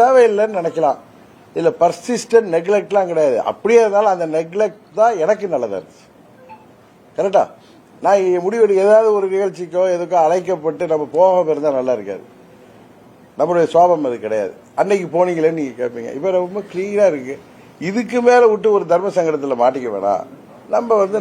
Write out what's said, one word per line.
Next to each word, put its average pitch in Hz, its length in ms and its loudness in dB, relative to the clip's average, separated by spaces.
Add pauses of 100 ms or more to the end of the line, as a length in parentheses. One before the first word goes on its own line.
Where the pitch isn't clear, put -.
தேவையில்லைன்னு 220 580 2
நினைக்கலாம். 156 380 -2 (560)
இதுல 165 160 0 (120)
பர்சிஸ்டன்ட் 214 720 0
நெக்லெக்ட்லாம் 185 560 0
கிடையாது. 151 280 2 (120)
அப்படியே 226 340 2
இருந்தாலும் 208 300 2
அந்த 170 120 -4 (100)
நெக்லெக்ட் 170 480 -4 (160)
தான் 226 240 2
எனக்கு 202 300 0
நல்லதா 110 240 -4
இருந்துச்சு. - 280 -16 (1080)
கரெக்டா? 185 280 2 (600)
நான் 196 220 4
இ-, 180 180 0
முடிவெடுக்க 202 440 2
ஏதாவது 220 280 6
ஒரு 196 180 -2
நிகழ்ச்சிக்கோ 180 480 -4 (140)
எதுக்கோ 175 300 -2
அழைக்கப்பட்டு 165 640 -2
நம்ம 151 140 -2 (100)
போகாம 180 380 2
இருந்தா 143 240 -2
நல்லா 127 200 -2
இருக்காது. 98 260 -10 (1120)
நம்மளுடைய 165 340 2
சுவாபம் 165 360 4
அது 120 80 -4 (100)
கிடையாது. 104 260 -2 (280)
அன்னைக்கு 185 260 0 (100)
போனீங்களேன்னு 165 440 0
நீங்க 131 200 -6
கேட்பீங்க. 120 380 -8
இப்ப 180 200 -4
ரொம்ப 180 220 -6 (120)
கிளியரா 202 400 0
இருக்கு. 135 220 -8 (540)
இதுக்கு 226 300 -4 (100)
மேல 247 140 6 (100)
விட்டு 208 240 0
ஒரு 185 160 -2
தர்ம 185 260 0
சங்கடத்துல 143 440 -2
மாட்டிக்க 123 340 0
வேணாம். 98 280 -2 (500)
நம்ம 226 280 0
வந்து 196 180 -2